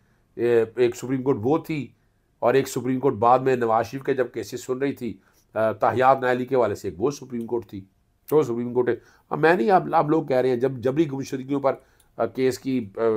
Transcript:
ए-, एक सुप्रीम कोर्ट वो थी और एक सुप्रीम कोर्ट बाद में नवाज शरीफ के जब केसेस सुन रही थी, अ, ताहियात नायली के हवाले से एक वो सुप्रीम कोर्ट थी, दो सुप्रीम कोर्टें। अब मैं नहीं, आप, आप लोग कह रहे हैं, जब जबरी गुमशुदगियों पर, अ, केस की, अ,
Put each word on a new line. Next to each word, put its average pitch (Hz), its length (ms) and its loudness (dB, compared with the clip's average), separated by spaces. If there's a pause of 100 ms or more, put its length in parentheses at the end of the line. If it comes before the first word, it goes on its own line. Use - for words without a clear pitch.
(380)
ए-, 117 400 2
एक 120 160 2
सुप्रीम 127 280 -6
कोर्ट 131 180 0
वो 135 180 0
थी 147 380 -8 (460)
और 120 140 4
एक 135 120 2
सुप्रीम 131 300 -4
कोर्ट 127 160 0
बाद 117 260 4
में 131 160 2
नवाज 113 280 0
शरीफ 135 200 -10
के 139 100 0
जब 123 180 -2
केसेस 117 340 -10
सुन 127 140 -4
रही 139 120 -2
थी, 123 300 -10 (340)
अ, 110 160 0
ताहियात 127 500 4
नायली 127 220 0
के 127 100 -2
हवाले 110 200 2
से 98 140 -8
एक 82 100 -8
वो 123 120 0
सुप्रीम 123 360 -10
कोर्ट 113 180 -4
थी, 101 160 -14 (500)
दो 156 120 4
सुप्रीम 120 300 -4
कोर्टें। 120 240 0 (360)
अब 156 60 -4
मैं 160 180 4
नहीं, 220 140 0
आप, 151 240 2
आप 156 160 2
लोग 156 180 2
कह 131 120 2
रहे 127 100 2
हैं, 120 100 0
जब 131 200 -2
जबरी 135 240 0
गुमशुदगियों 135 560 -6
पर, 135 120 2
अ, - 540 -8
केस 127 320 -2
की, 131 220 -4
अ, 104 100 -10 (260)